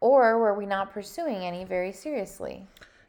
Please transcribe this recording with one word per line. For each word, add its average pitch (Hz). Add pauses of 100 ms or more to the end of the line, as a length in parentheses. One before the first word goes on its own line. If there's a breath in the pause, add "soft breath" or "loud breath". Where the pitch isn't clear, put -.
or 233
were 214
we 202
not 196
pursuing 214
any 180
very 185
seriously? 196 (420 soft breath)